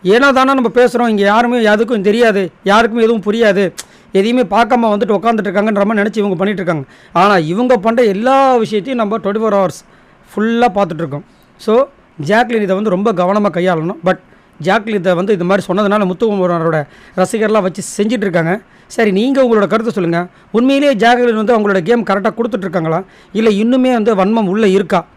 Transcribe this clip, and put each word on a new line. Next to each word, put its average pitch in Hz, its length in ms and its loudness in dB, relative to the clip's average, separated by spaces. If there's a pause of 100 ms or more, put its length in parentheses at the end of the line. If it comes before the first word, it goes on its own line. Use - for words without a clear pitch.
ஏனோ 240 280 4
தானோ 262 220 2
நம்ம 254 200 0
பேசுறோம், 240 340 2
இங்க 214 140 0
யாருமே 233 440 2
எதுக்கும் 214 360 0
தெரியாது, 202 500 2 (120)
யாருக்குமே 226 400 2
எதுவும் 226 180 2
புரியாது, 202 520 0 (380)
எதையுமே 226 300 2
பார்க்காம 226 500 0
வந்துட்டு 202 260 0
உட்காந்துட்டு 220 280 0
இருக்காங்கன்ற 202 380 0
மாதிரி 208 180 0
நினைச்சு 208 160 -2
இவங்க 202 180 -2
பண்ணிட்டு 190 280 -2
இருக்காங்க. 160 200 -2 (300)
ஆனா, 190 240 4
இவங்க 208 400 0
பண்ற 226 260 0
எல்லா 254 520 2
விஷயத்தையும் 220 540 -2
நம்ம 220 80 -4
ட்வென்டி 202 240 -4
ஃபோர் 220 140 0
ஹவர்ஸ் 190 300 -2 (500)
ஃபுல்லா 233 300 0 (100)
பார்த்துட்டு 196 180 -2
இருக்கோம். 147 320 -8 (320)
So, 233 280 0 (400)
ஜாக்லின் 226 360 0
இதை 190 140 -2
வந்து 214 140 -2
ரொம்ப 202 240 0
கவனமா 190 380 0
கையாளணும். 175 540 -2
But 185 140 0 (440)
ஜாக்லின் 214 300 -2
இதை 185 200 0
வந்து 190 200 0
இது 175 100 -2
மாதிரி 185 300 -2
சொன்னதுனால 202 380 0
முத்துக்குமரனோட 175 760 -2 (300)
ரசிகர்லாம் 214 440 0
வச்சு 190 420 -4
செஞ்சுட்டு 220 80 0
இருக்காங்க. 190 480 -2 (280)
சரி, 220 240 -2
நீங்க 254 320 2
உங்களோட 220 240 2
கருத்தை 214 220 -2
சொல்லுங்க. 170 380 -2 (240)
உண்மையிலேயே 277 420 2
ஜாக்லின் 233 420 2
வந்து 220 240 0
அவங்களோட 202 220 0
கேம் 226 220 0
கரெக்டா 196 340 -2
கொடுத்துட்டு 233 200 -4
இருக்காங்களா, 165 440 -4 (300)
இல்ல 220 180 0
இன்னுமே 247 420 2
வந்து 226 240 0
வன்மம் 202 320 0
உள்ள 208 200 0
இருக்கா? 190 380 0 (120)